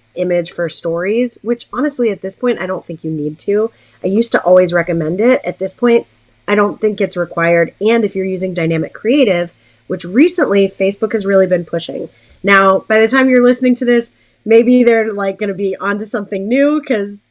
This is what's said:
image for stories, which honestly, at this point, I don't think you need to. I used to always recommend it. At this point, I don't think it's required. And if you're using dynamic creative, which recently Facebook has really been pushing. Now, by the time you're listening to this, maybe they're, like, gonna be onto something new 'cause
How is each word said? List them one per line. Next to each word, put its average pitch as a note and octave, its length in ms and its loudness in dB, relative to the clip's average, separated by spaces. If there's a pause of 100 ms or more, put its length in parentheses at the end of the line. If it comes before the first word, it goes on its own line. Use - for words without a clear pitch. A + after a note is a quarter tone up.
(160)
image F3 360 -2
for E3+ 180 -6
stories, F#3+ 720 -4
which A#3 320 -6
honestly, B3 380 -2
at F#3+ 100 -8
this F#3+ 140 -10
point, B3 240 -2
I F#3 60 -6
don't F#3 200 -8
think E3 180 -14
you D#3+ 80 -6
need D#3 280 -6
to. G#3 320 -2 (320)
I - 40 -4
used G#3 260 0
to - 100 -2
always F3+ 300 4
recommend E3+ 480 -2
it. B3 220 2
At F3+ 160 -8
this F#3+ 140 -6
point, A#3 320 0 (420)
I G#3 80 0
don't G#3 260 0
think G#3+ 180 -2
it's F#3+ 160 -2
required. E3+ 640 0
And A3+ 240 2
if G3 120 -4
you're F#3+ 100 -4
using F#3 280 -4
dynamic E3 400 -2
creative, G#3 600 0 (340)
which F3+ 160 -6
recently G3+ 640 2
Facebook G3 460 -4
has G#3 120 -4
really F#3+ 220 4
been F3+ 160 0
pushing. - 460 -8 (340)
Now, G3 360 4 (100)
by A3 100 4
the A3 80 4
time C4 220 2
you're B3 140 4
listening B3 320 4
to B3 100 -4
this, A#3 300 0 (280)
maybe A#3+ 400 4
they're, A3+ 300 2
like, G3 240 -4
gonna G3+ 160 -4
be F#3+ 240 -4
onto G3+ 280 -4
something G3+ 420 -6
new C#4+ 340 2
'cause G3+ 380 -4 (100)